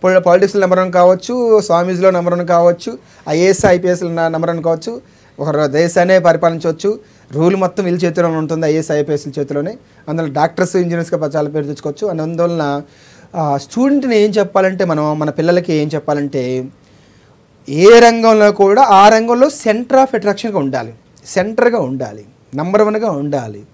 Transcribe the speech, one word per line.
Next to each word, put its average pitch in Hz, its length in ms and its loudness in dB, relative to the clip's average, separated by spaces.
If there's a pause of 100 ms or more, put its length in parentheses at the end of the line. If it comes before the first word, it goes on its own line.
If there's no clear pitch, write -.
పొ-, 185 140 4
పాలిటిక్స్లో 190 420 2
నెంబర్ 185 180 2
వన్ 185 140 -2
కావచ్చు, 208 680 2
స్వామీజీలో 180 500 0
నెంబర్ 175 240 -2
వన్ 175 140 -6
కావచ్చు, 175 500 0 (300)
ఐఏఎస్, 185 380 2
ఐపీఎస్లో 180 640 0
నెంబర్ 165 220 -4
వన్ 165 140 -6
కావచ్చు. 165 360 -4 (400)
ఒక 143 80 -4
ర-, 151 180 0
దేశాన్నే 175 520 2
పరిపాలించవచ్చు. 165 800 0 (340)
రూల్ 165 240 2
మొత్తం 190 280 -2
వీళ్ళ 175 200 -2
చేతిలో 170 240 0
ఉంటుంది, 160 380 -4
ఐఏఎస్, 156 240 -2
ఐపీఎస్ల 147 480 -2
చేతిలోనే. 147 400 -6 (300)
అందువల్ల 165 240 -6
డాక్టర్స్, 160 440 -2
ఇంజనీర్స్గా 170 520 -4
ప-, 143 80 -6
చాలా 147 120 -2
పేరు 147 160 -6
తెచ్చుకోవచ్చు. 151 480 -8
and 160 80 -6
అందువలన, 165 600 -4 (540)
ఆ, 151 200 -2
స్టూడెంట్ని 254 600 0
ఏం 208 120 2
చెప్పాలంటే 190 540 0
మనం, 151 340 -2
మన 151 120 -2
పిల్లలకి 170 420 -2
ఏం 151 220 -2
చెప్పాలంటే 135 680 -4 (1040)
ఏ 156 200 4 (100)
రంగంలో 226 540 4
కూడా 208 300 4
ఆ 202 260 6
రంగంలో 233 420 2
సెంటర్ 240 480 -2
of 262 180 2
attraction-గా 202 420 -4
ఉండాలి, 127 360 -6 (320)
సెంటర్‌గా 226 520 0
ఉండాలి, 127 460 -6 (300)
నెంబర్ 185 280 -2
వన్‌గా 214 280 -4
ఉండాలి 139 520 -8 (120)